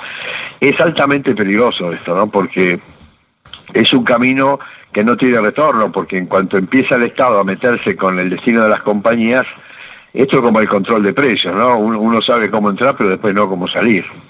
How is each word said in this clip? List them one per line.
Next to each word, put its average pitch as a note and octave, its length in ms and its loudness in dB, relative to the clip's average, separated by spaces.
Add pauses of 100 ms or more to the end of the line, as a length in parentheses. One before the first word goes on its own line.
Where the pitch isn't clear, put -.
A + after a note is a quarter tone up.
(600)
Es C#3 200 2
altamente C#3+ 560 0
peligroso G#2 560 0
esto, E2+ 240 -6
¿no? G#2 120 2
Porque F#2 520 0 (960)
es A2+ 200 2
un B2+ 100 2
camino C3 560 0 (340)
que G#2 100 0
no A#2 140 2
tiene A#2+ 240 2
retorno, A2 500 0
porque F#2 260 -4
en F2+ 100 -4
cuanto F#2+ 300 0
empieza B2+ 380 2
el B2 80 2
Estado A#2+ 360 0
a G2 40 2
meterse G2 520 -2
con F#2 220 -2
el F#2 120 -2
destino A#2 340 0
de G#2+ 60 4
las G2+ 120 0
compañías, A2+ 640 0 (680)
esto C3+ 260 2
es C3 40 2
como A2+ 180 4
el G#2+ 80 2
control G#2 360 0
de G2 100 2
precios, G2+ 400 0
¿no? A#2+ 240 2
Uno, G#2+ 220 0
uno A2+ 240 2
sabe A2+ 260 0
cómo G2+ 220 0
entrar, B2 260 0
pero G2+ 140 0
después F#2+ 240 -2
no G#2 120 0
cómo F2+ 200 -4
salir. F#2+ 360 0 (260)